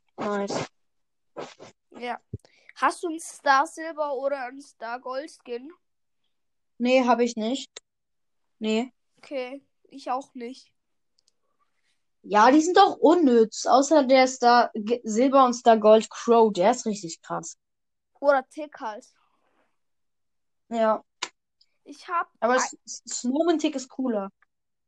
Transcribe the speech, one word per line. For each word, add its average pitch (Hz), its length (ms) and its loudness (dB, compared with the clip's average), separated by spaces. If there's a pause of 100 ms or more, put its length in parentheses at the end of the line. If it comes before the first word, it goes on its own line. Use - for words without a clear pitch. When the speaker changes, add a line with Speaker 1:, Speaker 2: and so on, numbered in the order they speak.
(160)
Speaker 1:
Nice. 208 540 -6 (1200)
Speaker 2:
Ja. 233 280 -12 (580)
Hast 294 260 -2
du 370 60 -6
einen 320 120 -8
Star 277 460 -2
Silber 311 480 -10
oder 269 320 -6
einen 269 160 -18
Star 233 380 -14
Gold 262 300 -12
Skin? 247 400 -16 (1080)
Speaker 1:
Nee, 254 280 0
hab 240 140 2
ich 240 160 -2
nicht. 233 340 -6 (880)
Nee. 220 320 -4 (280)
Speaker 2:
Okay, 269 440 -12 (220)
ich 277 260 -14
auch 262 240 -8
nicht. 247 380 -16 (1500)
Speaker 1:
Ja, 208 280 4
die 302 100 6
sind 330 160 -2
doch 392 200 6
unnütz. 254 720 2
Außer 277 380 4
der 262 220 4
Star 240 480 2
G-, 233 300 -6
Silber 262 400 2
und 247 100 0
Star 233 220 4
Gold 214 320 4
Crow, 233 440 2
der 190 180 2
ist 247 160 -4
richtig 196 340 -10
krass. - 380 -12 (640)
Speaker 2:
Oder 277 280 0
Tick 302 320 -18
halt. 226 260 -14 (1600)
Speaker 1:
Ja. 220 340 -2 (800)
Speaker 2:
Ich - 240 -20
hab 359 220 -6 (100)
Speaker 1:
Aber 233 140 0
Speaker 2:
ein 254 40 2
Speaker 1:
S-, 247 260 -4
S-, - 220 -20
Snowman 302 520 -4
Tick 311 160 -4
ist 254 140 -12
cooler. 214 420 -6 (580)